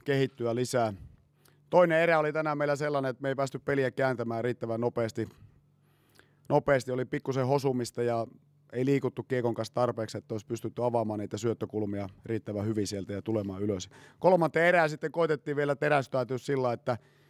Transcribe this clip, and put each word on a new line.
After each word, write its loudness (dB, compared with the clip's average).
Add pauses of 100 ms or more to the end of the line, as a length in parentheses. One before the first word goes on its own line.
kehittyä 0
lisää. 0 (800)
Toinen 6
erä 4
oli 2
tänään -2
meillä 2
sellainen, -2
että -8
me -2
ei 0
päästy -4
peliä 0
kääntämään -2
riittävän -4
nopeasti. -2 (1200)
Nopeasti 2
oli -2
pikkusen -2
hosumista 0
ja 0 (460)
ei -4
liikuttu 0
kiekon -2
kanssa -8
tarpeeksi, -2
että -10
olisi -8
pystytty -6
avaamaan 0
niitä -8
syöttökulmia -4 (180)
riittävän -4
hyvin -2
sieltä -8
ja -6
tulemaan -4
ylös. -4 (280)
Kolmanteen 4
erään 6
sitten -6
koitettiin 0
vielä 0
terästäytyä 0
sillä, 0
että -4 (320)